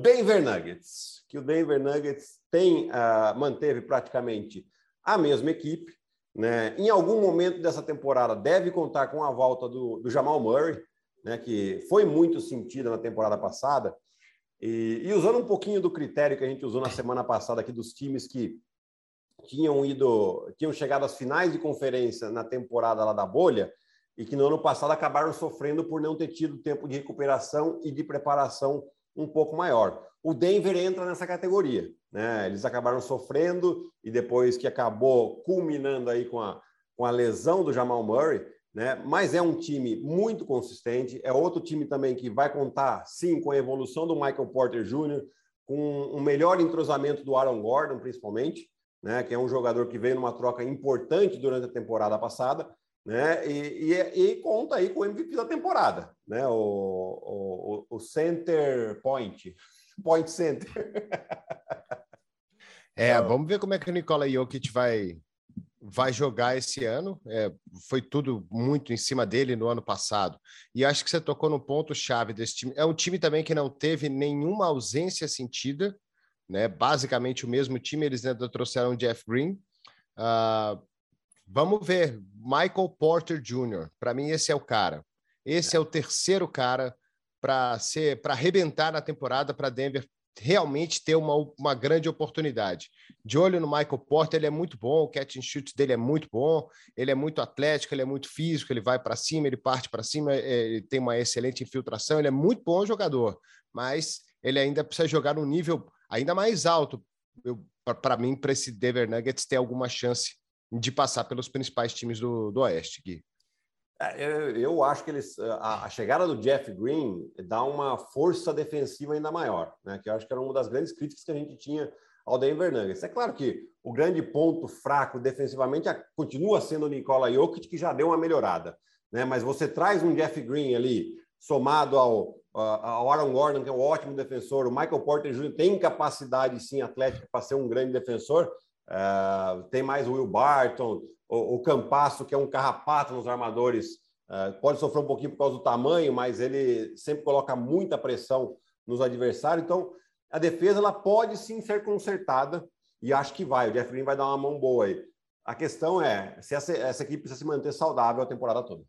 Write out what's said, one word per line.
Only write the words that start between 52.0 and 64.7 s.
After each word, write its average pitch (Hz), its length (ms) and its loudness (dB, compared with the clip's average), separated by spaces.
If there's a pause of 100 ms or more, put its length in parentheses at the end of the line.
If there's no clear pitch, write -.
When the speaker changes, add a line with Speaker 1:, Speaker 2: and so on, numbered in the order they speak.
Speaker 1:
passada, 127 480 -2 (380)
né? 131 440 0
E, 147 440 -2
e, 185 400 4
e - 80 -4
conta 320 340 0
aí 196 140 2
com - 120 -4
o 202 40 2
M 208 100 -4
V 330 120 -6
P - 100 -8
da 226 80 -2
temporada, 302 640 0 (160)
né? 113 220 -4
O, 120 40 2
o, 98 1400 -4
o, 117 80 -10
o 107 40 -10
center 151 1000 0
point, 120 540 -4 (480)
point 165 260 4
center. 160 400 -2
<laughs> - 1400 -10 (920)
Speaker 2:
É, 120 140 6
Speaker 1:
Então 117 160 4
Speaker 2:
vamos 135 180 2
ver 196 120 0
como 196 160 -2
é 185 40 -2
que 180 120 -6
o - 20 -2
Nikola 160 340 0
Jokic 127 460 -2